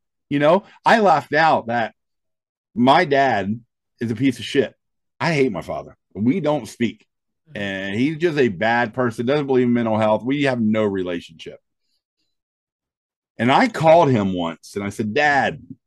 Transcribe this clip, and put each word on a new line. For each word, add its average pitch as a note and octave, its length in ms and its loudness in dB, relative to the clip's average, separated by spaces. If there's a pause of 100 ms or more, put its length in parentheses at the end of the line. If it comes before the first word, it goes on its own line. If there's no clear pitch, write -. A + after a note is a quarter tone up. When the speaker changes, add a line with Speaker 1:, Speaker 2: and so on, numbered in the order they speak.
(300)
Speaker 1:
you C#3+ 100 -2
know, E3 240 4 (220)
I A3 140 4
laughed D#3+ 340 2
out D3 340 2
that A#2 260 -4 (800)
my C3+ 320 4
dad B2+ 540 0 (420)
is A2+ 100 -6
a A2+ 40 -6
piece B2+ 240 -2
of G#2 60 -12
shit. - 280 -2 (460)
I D#3+ 140 -2
hate C3 180 0
my E2+ 100 -8
father. D2+ 360 -12 (180)
We B2 260 -2
don't D3 260 -4
speak. - 400 -6 (420)
Speaker 2:
Mm-hmm. C#3+ 80 -14
Speaker 1:
And G2 420 -8
he's D3+ 180 -2
just D#3 200 -2
a B2+ 120 2
bad A2+ 440 -2
person, A#2+ 320 -4
doesn't C#3 220 -2
believe B2+ 180 2
in A#2+ 80 2
mental A2+ 240 0
health. G#2+ 260 0
We C#3 200 -2
have B2+ 180 0
no A2 220 0
relationship. F2 760 -6 (1800)
And A#2 120 2
I G3 160 4
called D#3+ 440 4
him G2+ 220 2
once E2+ 420 -6
and G2+ 100 -6
I G2+ 40 -6
said, G#2+ 260 -6
"Dad," C#3 440 2 (280)